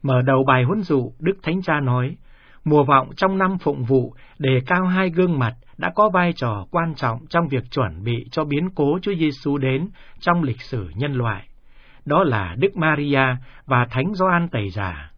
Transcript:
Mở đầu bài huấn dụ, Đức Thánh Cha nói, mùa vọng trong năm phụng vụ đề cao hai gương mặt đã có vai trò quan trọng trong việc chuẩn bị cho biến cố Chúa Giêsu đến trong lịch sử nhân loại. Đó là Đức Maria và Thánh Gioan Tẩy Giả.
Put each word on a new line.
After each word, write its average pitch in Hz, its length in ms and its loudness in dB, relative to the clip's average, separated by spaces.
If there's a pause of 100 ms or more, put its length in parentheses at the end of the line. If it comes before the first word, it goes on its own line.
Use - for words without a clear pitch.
Mở 127 200 2
đầu 135 260 4
bài 127 160 4
huấn 196 180 0
dụ, 143 380 0
Đức 170 120 0 (100)
Thánh 180 200 -2
Cha 151 180 0
nói, 127 360 -2 (480)
mùa 147 200 4
vọng 135 320 4
trong 190 220 0
năm 190 200 0
phụng 143 240 -2
vụ 123 320 2 (240)
đề 131 280 2
cao 180 200 2
hai 185 240 2
gương 175 280 2
mặt 117 160 0 (240)
đã - 160 -2
có 208 200 4
vai 175 180 2
trò 107 380 -4
quan 165 240 -2
trọng 120 340 -4
trong 170 200 0
việc 131 220 -4
chuẩn 95 340 -4
bị 113 260 -4
cho 156 140 -2
biến 151 300 -2
cố 151 280 0
Chúa 202 120 -2
Giêsu 147 440 -2
đến 135 300 -2 (320)
trong 175 220 2
lịch 127 180 -2
sử 98 340 -8
nhân 139 180 -4
loại. 117 360 -4 (560)
Đó 160 200 2
là 101 340 -2
Đức 196 180 0
Maria 143 600 2 (300)
và 123 240 2
Thánh 160 240 -2
Gioan 180 340 2
Tẩy 104 220 -4
Giả. 87 480 -8